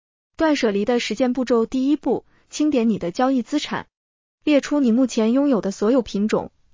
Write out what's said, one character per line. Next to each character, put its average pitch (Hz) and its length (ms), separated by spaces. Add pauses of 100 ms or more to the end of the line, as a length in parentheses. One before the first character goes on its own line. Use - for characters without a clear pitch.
(360)
断 311 200
舍 247 140
离 202 160
的 240 140
实 220 160
践 247 180
步 254 120
骤 226 200
第 262 240
一 302 60
步， - 300 (240)
清 302 200
点 233 200
你 190 100
的 175 120
交 262 200
易 262 100
资 285 160
产， - 300 (560)
列 294 180
出 294 180
你 247 120
目 247 160
前 226 240
拥 277 180
有 226 120
的 190 100
所 208 200
有 262 100
品 208 260
种、 - 240 (220)